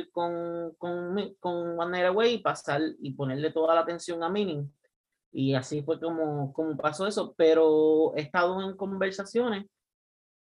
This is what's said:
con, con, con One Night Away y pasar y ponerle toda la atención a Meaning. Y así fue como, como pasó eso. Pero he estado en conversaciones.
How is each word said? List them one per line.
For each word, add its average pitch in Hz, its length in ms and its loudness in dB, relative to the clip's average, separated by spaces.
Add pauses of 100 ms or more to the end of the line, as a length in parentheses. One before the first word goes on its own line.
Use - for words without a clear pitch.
(100)
con, 170 680 -4
con, 175 640 -4
con 170 400 -4
One 170 120 -2
Night 180 160 0
Away 220 280 4
y - 40 -4
pasar 147 420 -2 (180)
y 139 140 -8
ponerle 139 380 -2
toda 160 240 2
la 165 60 4
atención 170 420 -4
a 165 60 -2
Meaning. 175 420 -2 (600)
Y 135 220 0
así 135 300 -2
fue 156 160 -2
como, 151 540 -2
como 160 240 -4
pasó 151 300 -2
eso. 208 300 -4
Pero 156 760 6
he 151 60 -2
estado 180 400 0
en 190 140 -6
conversaciones. 196 880 -4 (760)